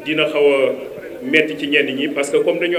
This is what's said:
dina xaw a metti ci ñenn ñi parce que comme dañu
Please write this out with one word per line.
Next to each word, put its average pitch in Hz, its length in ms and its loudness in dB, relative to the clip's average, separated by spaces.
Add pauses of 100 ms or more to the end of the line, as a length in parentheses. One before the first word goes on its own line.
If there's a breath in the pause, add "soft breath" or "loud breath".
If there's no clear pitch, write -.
dina 151 240 0
xaw 147 160 0
a 135 320 4 (480)
metti 151 320 2
ci 151 160 -6
ñenn 135 240 2
ñi 143 140 -2
parce 143 220 -4
que 147 120 2
comme 170 160 0
dañu 175 200 0